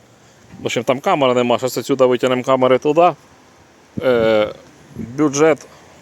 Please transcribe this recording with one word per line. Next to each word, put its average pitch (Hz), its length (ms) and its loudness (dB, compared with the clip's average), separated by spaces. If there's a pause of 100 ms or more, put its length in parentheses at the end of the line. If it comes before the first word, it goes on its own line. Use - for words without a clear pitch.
(600)
В - 40 -8
общем, - 180 -4
там 127 160 -2
камери 147 340 0
нема, 123 240 0
щас 127 200 -4
отсюди 131 280 0
витягнемо 127 380 0
камери 127 340 2
туди. 160 340 2 (920)
Е, 113 500 0 (640)
бюджет 147 480 0 (360)